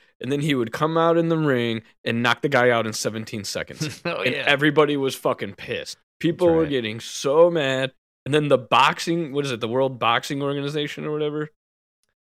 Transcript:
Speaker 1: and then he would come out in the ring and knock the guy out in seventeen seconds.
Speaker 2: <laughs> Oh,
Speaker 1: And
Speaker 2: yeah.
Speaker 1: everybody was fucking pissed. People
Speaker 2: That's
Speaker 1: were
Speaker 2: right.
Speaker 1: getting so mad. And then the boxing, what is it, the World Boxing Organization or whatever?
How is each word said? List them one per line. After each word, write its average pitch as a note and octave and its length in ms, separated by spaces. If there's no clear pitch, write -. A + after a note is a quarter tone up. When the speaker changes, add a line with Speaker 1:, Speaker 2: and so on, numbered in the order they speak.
Speaker 1:
and B2+ 120
then C#3+ 80
he D3 140
would A2+ 180
come D#3+ 240
out E3 220
in E3 100
the E3 100
ring A#2+ 440
and A#2 180
knock A#2+ 200
the D3+ 60
guy B2 220
out A2+ 160
in A2 80
seventeen A2 500
seconds. - 580
Speaker 2:
<laughs> - 40
Oh, E3+ 160
Speaker 1:
And B2+ 120
Speaker 2:
yeah. C3+ 120
Speaker 1:
everybody D3 500
was C3+ 180
fucking A2+ 420
pissed. - 420
People E3+ 280
Speaker 2:
That's E3 100
Speaker 1:
were E3 60
Speaker 2:
right. D3+ 80
Speaker 1:
getting A#2 280
so D#3 520
mad. C3+ 420
And C3+ 80
then D3+ 140
the C3+ 100
boxing, C#3+ 720
what C#3+ 140
is C3+ 60
it, A2 80
the A2+ 80
World C3 300
Boxing B2+ 440
Organization C#3+ 640
or D3+ 60
whatever? D3+ 380